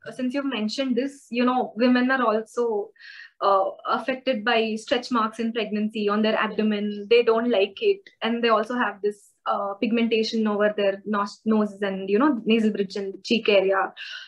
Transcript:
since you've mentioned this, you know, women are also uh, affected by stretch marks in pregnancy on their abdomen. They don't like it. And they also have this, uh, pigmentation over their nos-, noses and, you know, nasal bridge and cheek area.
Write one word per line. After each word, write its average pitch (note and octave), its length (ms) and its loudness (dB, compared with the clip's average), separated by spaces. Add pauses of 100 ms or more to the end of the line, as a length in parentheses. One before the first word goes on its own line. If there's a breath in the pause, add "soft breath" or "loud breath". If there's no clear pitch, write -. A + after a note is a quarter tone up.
(160)
since B3+ 180 -4
you've C#4 120 -2
mentioned B3 500 -2
this, C4+ 340 -4
you B3 160 0
know, B3+ 300 0
women B3 340 2
are C4+ 140 0
also A3 680 -2 (520 loud breath)
uh, G3 240 4 (220)
affected A#3 580 -2
by A3+ 300 0
stretch A#3+ 360 -4
marks A3 280 0
in A3+ 120 -2
pregnancy G#3+ 580 -2
on G#3 120 0
their G#3+ 140 2
abdomen. G#3 720 -2
They A#3+ 140 6
don't A#3 260 2
like G3+ 320 0
it. G3+ 180 2 (220)
And A#3 220 -2
they A#3 60 2
also A3 260 0
have G3+ 260 -4
this, G#3 300 -6 (140)
uh, G3+ 300 -2
pigmentation A3+ 720 0
over G#3 280 2
their G3 300 0
nos-, G#3 400 -4
noses G#3+ 380 2
and, F#3+ 260 -4
you G3+ 80 2
know, B3+ 280 2
nasal A3 260 4
bridge G3 240 -4
and G3 280 -8
cheek A#3 240 0
area. F#3+ 460 2 (340 loud breath)